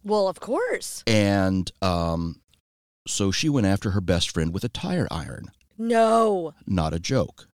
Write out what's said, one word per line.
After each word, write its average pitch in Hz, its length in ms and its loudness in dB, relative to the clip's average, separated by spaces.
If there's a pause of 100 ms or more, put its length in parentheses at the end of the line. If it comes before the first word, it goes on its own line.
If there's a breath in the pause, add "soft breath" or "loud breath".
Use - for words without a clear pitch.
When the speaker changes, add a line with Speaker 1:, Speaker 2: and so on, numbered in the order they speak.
Speaker 1:
Well, 208 240 2
of 180 120 -4
course. 381 680 -6
Speaker 2:
And, 98 640 2 (100)
um, 85 600 -2 (680)
so 98 240 0
she 156 180 0
went 131 180 2
after 98 240 0
her 98 100 0
best 87 300 0
friend 82 220 -2
with 95 100 -6
a 127 60 -4
tire 175 420 -2
iron. - 360 -8 (300)
Speaker 1:
No. 226 760 2 (140)
Speaker 2:
Not 80 260 0
a 82 60 -2
joke. - 580 -2